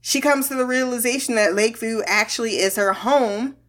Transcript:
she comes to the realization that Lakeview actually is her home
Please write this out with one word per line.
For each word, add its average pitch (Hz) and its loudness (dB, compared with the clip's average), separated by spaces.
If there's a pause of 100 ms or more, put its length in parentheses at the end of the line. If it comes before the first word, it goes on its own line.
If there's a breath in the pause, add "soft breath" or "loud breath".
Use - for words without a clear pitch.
she - -2
comes 285 2
to 269 -6
the 254 0
realization 247 -2
that 202 2
Lakeview 226 0
actually 214 -2
is 190 0
her 196 2
home 247 0 (140)